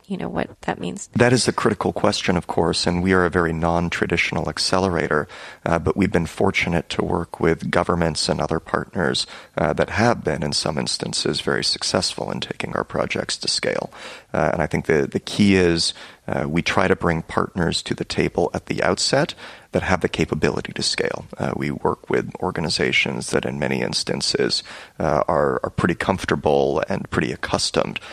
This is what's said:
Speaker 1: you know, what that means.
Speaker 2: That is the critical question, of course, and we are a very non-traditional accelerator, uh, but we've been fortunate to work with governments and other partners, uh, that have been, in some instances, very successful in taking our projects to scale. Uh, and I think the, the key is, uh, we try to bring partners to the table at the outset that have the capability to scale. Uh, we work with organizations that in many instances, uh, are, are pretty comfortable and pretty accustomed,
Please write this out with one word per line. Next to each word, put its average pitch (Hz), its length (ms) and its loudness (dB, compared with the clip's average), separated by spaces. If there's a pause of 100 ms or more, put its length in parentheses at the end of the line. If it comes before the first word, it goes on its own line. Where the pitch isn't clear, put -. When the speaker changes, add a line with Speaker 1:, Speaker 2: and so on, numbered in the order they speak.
Speaker 1:
you 196 100 -6
know, - 120 -8
what - 340 -6
that - 180 -4
means. - 340 -8
Speaker 2:
That 120 180 6
is 123 140 4
the - 60 2
critical - 400 0
question, - 440 0
of 82 120 -2
course, 85 360 0
and 87 160 2
we 92 120 4
are 92 120 6
a 85 60 2
very 85 220 2
non-traditional 85 960 0
accelerator, 80 800 0 (360)
uh, 82 140 2
but - 180 0
we've 92 140 4
been 85 160 0
fortunate 90 600 0
to - 160 -2
work 85 340 -2
with 82 320 2
governments 85 580 2
and 76 120 0
other 78 180 0
partners, 78 640 -2 (320)
uh, 78 180 2
that - 160 2
have 110 340 2
been, 78 180 -2
in 73 100 -2
some 76 260 -2
instances, - 640 -2
very 58 200 0
successful - 680 -2
in - 80 -4
taking - 340 -8
our - 80 0
projects - 540 -4
to - 100 -8
scale. - 460 -2 (420)
Uh, 78 180 2
and - 80 -2
I 73 60 2
think 78 200 -2
the, 73 200 4
the - 140 -4
key 101 340 4
is, 85 400 4 (320)
uh, 69 220 -2
we 82 140 0
try 95 260 2
to 92 80 4
bring 82 260 0
partners 85 600 -2
to - 120 -4
the - 100 -4
table - 480 0
at - 140 -6
the - 160 -4
outset 131 520 0 (380)
that 90 100 0
have 87 200 0
the 85 60 0
capability - 640 -2
to - 100 -6
scale. - 420 -2 (140)
Uh, - 180 -2
we 73 140 -2
work - 400 -2
with - 200 0 (100)
organizations - 880 0
that - 160 0
in 65 120 -4
many 65 220 0
instances, - 840 0 (360)
uh, 76 280 2
are, 71 360 2
are - 80 -4
pretty - 240 0
comfortable 73 920 0
and - 220 -4
pretty 78 220 0
accustomed, - 640 -2 (140)